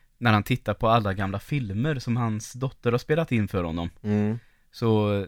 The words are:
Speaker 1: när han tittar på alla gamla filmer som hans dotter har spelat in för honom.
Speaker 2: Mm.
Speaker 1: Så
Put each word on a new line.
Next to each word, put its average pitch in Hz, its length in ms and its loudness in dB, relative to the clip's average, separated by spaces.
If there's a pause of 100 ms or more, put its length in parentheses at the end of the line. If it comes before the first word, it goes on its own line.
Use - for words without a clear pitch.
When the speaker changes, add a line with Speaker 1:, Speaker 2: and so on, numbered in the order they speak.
(180)
Speaker 1:
när 113 140 2
han 107 100 4
tittar 113 320 -2
på 117 140 0
alla 110 260 4
gamla 98 240 -4
filmer 127 600 -4
som 120 180 -2
hans 110 360 -2
dotter 123 400 -4
har 120 60 2
spelat 156 340 -2
in 107 160 2
för 92 160 -2
honom. 85 260 -4 (120)
Speaker 2:
Mm. 104 360 0 (340)
Speaker 1:
Så 104 560 2